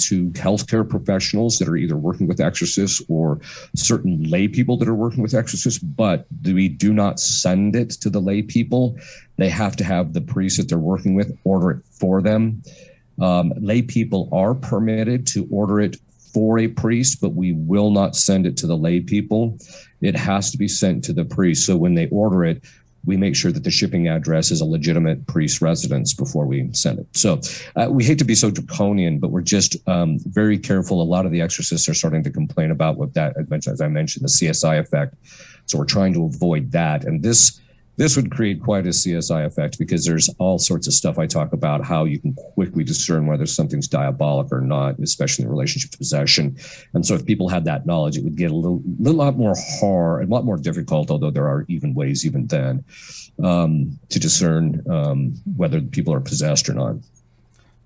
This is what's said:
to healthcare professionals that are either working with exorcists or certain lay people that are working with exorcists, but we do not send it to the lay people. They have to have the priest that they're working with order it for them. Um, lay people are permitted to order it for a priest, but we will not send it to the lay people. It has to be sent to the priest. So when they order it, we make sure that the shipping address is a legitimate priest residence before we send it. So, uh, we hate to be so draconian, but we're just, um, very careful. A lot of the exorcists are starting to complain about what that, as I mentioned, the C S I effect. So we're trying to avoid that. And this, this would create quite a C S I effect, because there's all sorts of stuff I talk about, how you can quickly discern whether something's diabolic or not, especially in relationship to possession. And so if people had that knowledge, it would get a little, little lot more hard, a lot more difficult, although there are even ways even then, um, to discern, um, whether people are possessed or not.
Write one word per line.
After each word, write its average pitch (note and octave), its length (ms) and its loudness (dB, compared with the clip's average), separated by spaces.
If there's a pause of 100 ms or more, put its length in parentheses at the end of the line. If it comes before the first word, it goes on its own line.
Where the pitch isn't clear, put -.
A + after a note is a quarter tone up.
to - 60 0 (160)
healthcare G#2 560 0 (100)
professionals G#2 640 0
that E2+ 100 0
are E2 160 0
either D#2+ 120 0 (120)
working F2+ 180 0
with - 140 0
exorcists E2+ 680 0
or D#2+ 300 2 (380)
certain - 380 0 (200)
lay G2 140 2
people A#2+ 300 2
that A2+ 100 0
are A2 160 2
working A#2 180 -2
with A2 120 -2
exorcists, - 440 0
but G2 480 0 (180)
we F#2 240 4 (180)
do G#2+ 60 4
not G#2 280 2
send G2 560 2
it A#2+ 140 0 (120)
to G#2+ 80 0
the G2 100 0
lay G2+ 220 0
people. A#2+ 540 0 (400)
They F#2 140 2 (120)
have G2 140 -2
to G2+ 80 0
have F2 280 0
the E2+ 80 -2 (140)
priest F#2+ 220 0
that F#2 120 0
they're E2+ 100 2 (140)
working F#2+ 220 0
with G2+ 140 2 (160)
order F#2 260 2
it - 120 -4 (200)
for F#2+ 180 2
them. G#2+ 420 2 (580)
Um, F2+ 400 2
lay G#2+ 200 2
people A2 520 0
are G2 220 2 (160)
permitted A2 580 0
to G2 200 -2
order G2+ 380 2
it F2+ 100 -4 (380)
for A2 240 4
a A2+ 80 2
priest, A#2 540 0
but F#2 220 0
we F2+ 100 0
will F#2+ 400 2
not G2 240 2
send F#2+ 300 2
it C#2+ 120 -2
to - 80 -2
the E2 100 0
lay E2 220 2
people. G#2+ 600 -2 (420)
It F2+ 160 0
has G2 340 0
to - 80 -6
be G2+ 80 0
sent F2+ 380 0
to F2+ 80 -4
the E2 120 0 (120)
priest. F2 300 4
So F#2+ 100 4
when F2 180 4
they E2 140 2
order F#2+ 360 2
it, E2 200 -2 (420)
we F#2+ 100 2
make F#2+ 180 2
sure F2+ 160 0
that D2 140 -4
the F2+ 60 -2
shipping F2 380 2
address D#2+ 420 0
is E2 100 0
a D#2 60 0
legitimate D#2+ 600 0
priest D2+ 360 0
residence D#2 500 0
before D2 320 -2
we C2 280 -2
send - 260 -2
it. - 160 -12
So, F#2 260 2 (340)
uh, A#2 160 2
we C3 140 4
hate D3 140 4
to D3+ 80 4
be A2+ 80 4
so G#2 160 2
draconian, G2 680 0
but E2+ 120 -2
we're F2+ 100 -2
just, F#2+ 340 0 (140)
um, E2+ 300 2
very G#2+ 400 0
careful. F#2+ 420 0
A E2 160 0
lot F#2 80 2
of F2 80 -2
the E2+ 80 0
exorcists - 480 -2
are D#2+ 60 0
starting D#2+ 300 -2
to C#2 60 -4
complain D#2 400 -2
about D#2 280 0
what C#2 160 -4
that, D2 220 -2 (300)
as C#2+ 140 -4
I D2+ 80 -2
mentioned, D2+ 380 -4
the - 20 -2
C E2 200 2
S D#2 160 -2
I D#2 120 2
effect. D2 380 -2 (500)
So - 140 -2
we're D2 80 -2
trying F#2+ 260 2
to E2 140 2
avoid D2+ 460 -2
that. D2+ 340 0
And D#2 160 -2
this, - 360 4 (380)
this D#3 200 2
would A#2 140 0
create G2+ 320 -2
quite G2 240 0
a F2 80 0
C F2 200 0
S E2 160 -2
I D#2+ 120 0
effect, D2+ 360 -4
because E2 280 -2
there's E2 320 2
all F#2 200 2
sorts E2+ 280 -2
of C#2+ 80 0
stuff - 240 0
I D#2+ 80 0
talk D2+ 260 -2
about, D2 320 -2
how D#2+ 220 0
you D2 120 -2
can C#2+ 140 -2
quickly - 500 -2
discern D#2 440 0
whether D2+ 180 0
something's D2 440 -2
diabolic C#2 600 0
or C2 120 -2
not, C#2 380 0
especially - 440 -2
in A#2 60 -4
relationship - 400 -4
to - 80 -20
possession. C#2+ 580 0 (380)
And E2+ 100 2
so F2 100 2
if D2 120 -2
people F#2+ 240 0
had E2+ 160 0
that C#2+ 180 -2
knowledge, D#2 320 0
it C#2 80 -4
would D#2 120 -4
get E2 160 0
a - 20 -2
little, E2+ 260 0 (180)
little D3+ 200 4
lot C#3+ 180 2
more G#2+ 180 2 (260)
hard, F2 440 2
a F2+ 40 -4
lot A#2+ 180 0
more G#2 100 0
difficult, D#2 540 -2
although D2+ 200 0
there C#2+ 160 0
are C#2+ 220 -2
even D2 240 -2
ways C#2 320 -2
even A2+ 220 -2
then, C2 380 -2 (600)
um, D#2+ 540 2 (100)
to - 100 0
discern, D#2+ 680 0
um, D2 460 0 (220)
whether F2 260 0
people D#3 320 -2
are C#2 60 0
possessed D2 500 -2
or - 40 -2
not. - 220 -4 (880)